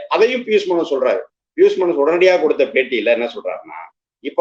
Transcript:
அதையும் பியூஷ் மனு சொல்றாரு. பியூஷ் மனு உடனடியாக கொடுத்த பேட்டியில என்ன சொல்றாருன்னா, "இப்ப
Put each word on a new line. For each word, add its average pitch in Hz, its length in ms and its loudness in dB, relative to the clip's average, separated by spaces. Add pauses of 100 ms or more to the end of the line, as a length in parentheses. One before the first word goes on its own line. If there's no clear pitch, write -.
அதையும் 240 380 0
பியூஷ் 214 200 0
மனு 170 240 0
சொல்றாரு. 127 300 0 (380)
பியூஷ் 196 180 4
மனு 175 200 0
உடனடியாக 170 460 2
கொடுத்த 151 220 2
பேட்டியில 120 520 0
என்ன 117 180 -4
சொல்றாருன்னா, 82 460 -10 (440)
"இப்ப 143 160 -2